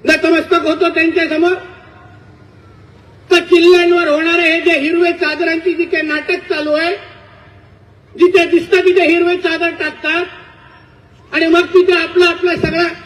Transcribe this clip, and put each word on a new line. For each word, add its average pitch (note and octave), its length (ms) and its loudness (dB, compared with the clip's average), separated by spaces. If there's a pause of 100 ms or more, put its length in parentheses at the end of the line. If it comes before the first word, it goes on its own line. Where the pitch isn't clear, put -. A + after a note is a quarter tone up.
नतमस्तक E4 580 0
होतो D#4+ 260 -2
त्यांच्यासमोर, E4 640 -2 (1800)
तर F4 80 4
किल्ल्यांवर F4 720 4
होणारे E4 340 0
हे E4 180 0
जे E4 180 0
हिरवे E4+ 340 0
चादरांची E4 640 -4
जिथे E4 280 -2
नाटक D4+ 460 -6
चालू D4+ 240 -4
आहे, E4+ 420 -4 (1040)
जिथे F4+ 280 4
दिसतं F4 300 0
तिथे F4+ 280 2
हिरवे F4 320 0
चादर E4 340 -4
टाकतात D#4 540 -6 (1080)
आणि D#4+ 140 0
मग E4+ 200 2
तिथे F#4 260 4
आपलं, F4 320 0
आपलं F4 320 -2
सगळं D#4+ 280 -2 (220)